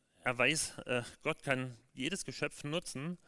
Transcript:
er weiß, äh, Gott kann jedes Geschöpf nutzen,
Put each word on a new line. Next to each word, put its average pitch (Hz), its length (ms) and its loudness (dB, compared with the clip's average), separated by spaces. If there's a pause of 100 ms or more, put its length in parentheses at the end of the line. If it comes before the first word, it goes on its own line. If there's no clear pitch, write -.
(220)
er 123 160 2
weiß, 143 480 4
äh, 123 160 2 (200)
Gott 156 200 0
kann 127 340 0 (160)
jedes - 320 -4
Geschöpf - 400 -4
nutzen, 156 640 -4